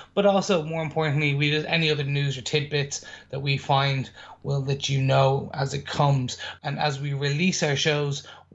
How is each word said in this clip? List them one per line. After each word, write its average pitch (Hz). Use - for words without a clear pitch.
but 202
also, 196
more 160
importantly, 151
we 147
just, 151
any 160
other 147
news 139
or 120
tidbits 143
that 135
we 139
find, 135
we'll 139
let 139
you 135
know 135
as 139
it 143
comes. 139
And 143
as 147
we 143
release 143
our 147
shows, 147